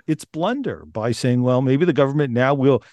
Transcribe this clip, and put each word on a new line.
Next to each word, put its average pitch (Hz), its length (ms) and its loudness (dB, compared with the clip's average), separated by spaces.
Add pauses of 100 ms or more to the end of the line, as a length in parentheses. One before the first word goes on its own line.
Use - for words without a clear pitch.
its 151 180 -4
blunder 185 600 -6
by 107 280 -4
saying, 123 300 0
"Well, 127 200 2
maybe 139 220 2
the 175 80 0
government 139 400 0
now 127 220 2
will 135 280 2 (100)